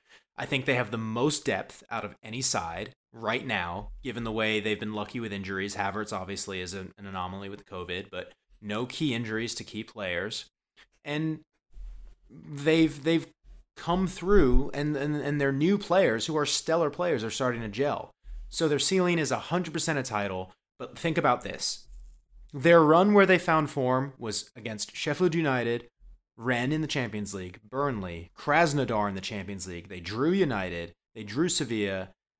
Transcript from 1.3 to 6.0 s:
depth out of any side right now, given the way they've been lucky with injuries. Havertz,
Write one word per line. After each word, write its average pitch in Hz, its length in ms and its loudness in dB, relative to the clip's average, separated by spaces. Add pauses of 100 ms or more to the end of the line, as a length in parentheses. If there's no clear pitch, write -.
depth - 460 -4
out 110 140 -6
of 101 180 -14
any 113 180 -8
side 90 500 -4 (220)
right 113 320 -4
now, 98 440 -4 (140)
given 120 200 -8
the 113 80 -6
way 110 280 0
they've 104 200 -2
been 107 140 -8
lucky 104 260 -8
with 110 140 -6
injuries. 98 420 -6
Havertz, 101 420 -4